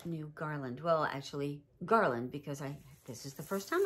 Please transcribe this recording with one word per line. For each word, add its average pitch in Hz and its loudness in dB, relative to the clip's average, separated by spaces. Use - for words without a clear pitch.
new 156 -4
garland. 143 -4
Well, 160 6
actually 143 -2
garland, 143 4
because 147 -6
I, 143 -6
this - -10
is 139 -10
the 165 -10
first 196 -4
time 339 2